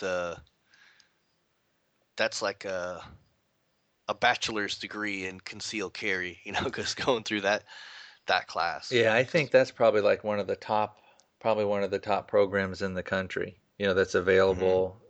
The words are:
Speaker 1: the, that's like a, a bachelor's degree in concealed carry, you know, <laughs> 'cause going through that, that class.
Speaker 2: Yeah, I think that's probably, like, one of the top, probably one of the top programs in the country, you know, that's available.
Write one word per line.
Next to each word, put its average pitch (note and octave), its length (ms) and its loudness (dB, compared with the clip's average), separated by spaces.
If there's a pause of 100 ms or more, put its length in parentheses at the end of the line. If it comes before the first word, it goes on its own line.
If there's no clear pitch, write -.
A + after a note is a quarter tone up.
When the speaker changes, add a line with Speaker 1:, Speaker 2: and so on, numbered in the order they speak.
Speaker 1:
the, F2 420 -4 (1700)
that's - 260 -2
like G2+ 220 -4
a, F2+ 380 -6 (1080)
a G#2 60 -4
bachelor's A2 640 0
degree G2+ 500 -8
in F#2 140 -10
concealed G2+ 540 -8
carry, F2+ 500 -6
you G2+ 80 -12
know, G2+ 120 -4
<laughs> C3 60 -4
'cause - 240 -6
going A#2+ 300 -2
through G#2 180 -2
that, G2+ 220 0 (640)
that F#2 220 0
class. E2 420 -4
Speaker 2:
Yeah, A2+ 240 4
I B2 100 4
think D3 260 -2
that's B2+ 200 6
probably, G#2+ 300 4
like, G2+ 240 2
one G#2 160 -2
of F#2+ 60 -4
the F#2+ 100 -2
top, G#2+ 440 -2 (400)
probably G#2+ 240 2
one G2+ 200 0
of F#2+ 80 -4
the G2 80 0
top G2+ 280 0
programs G2 540 2
in F#2+ 120 -4
the F2+ 80 -2
country, F#2+ 580 -4 (180)
you G2+ 80 0
know, F#2+ 80 4
that's F#2 220 4
available. F#2 920 4